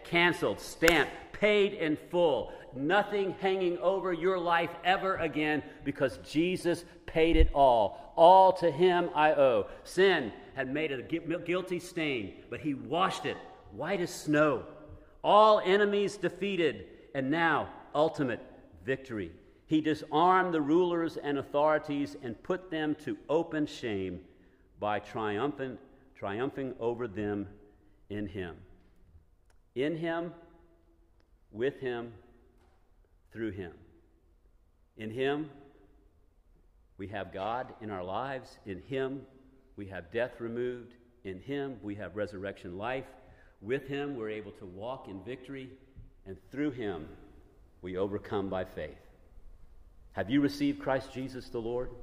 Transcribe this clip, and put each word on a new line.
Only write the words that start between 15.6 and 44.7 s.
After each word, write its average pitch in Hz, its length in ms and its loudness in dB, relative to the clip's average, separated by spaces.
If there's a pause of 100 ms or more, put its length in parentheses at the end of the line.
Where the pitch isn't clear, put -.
defeated, 170 680 -2 (260)
and 135 180 -2
now 156 380 2 (280)
ultimate 147 440 2 (440)
victory. 110 480 -4 (340)
He 156 140 2
disarmed 170 760 2
the 156 60 2
rulers 165 560 2
and 143 220 -2
authorities 147 840 0
and 117 220 -10
put 180 260 -4
them 156 260 -2
to 110 220 -8 (100)
open 156 380 0
shame 95 580 -6 (540)
by 104 220 -2
triumphant, 123 800 -4 (340)
triumphing 127 640 -6
over 117 300 -4
them 104 400 -4 (600)
in 104 200 -6
him. 90 280 -10 (1160)
In 151 220 -2
him, 165 360 -4 (1160)
with 120 300 -4
him, 120 320 -8 (1200)
through 110 180 -6
him. 92 220 -10 (1200)
In 110 140 -10
him, 139 400 -2 (1500)
we 95 120 -10
have 95 240 -8
God 110 480 -6
in 107 100 -10
our 92 140 -6
lives. 123 600 -8
In 92 160 -10
him, 135 460 -6 (500)
we 101 100 -12
have 90 260 -14
death 120 280 -4
removed. 120 540 -8 (300)
In 95 160 -10
him, 135 420 -8
we 101 140 -8
have 95 200 -10
resurrection 98 600 -8
life. 127 260 -6 (560)
With 127 280 -6
him, 143 280 -6
we're 110 140 -8
able 104 220 -10
to 107 140 -18
walk 107 420 -12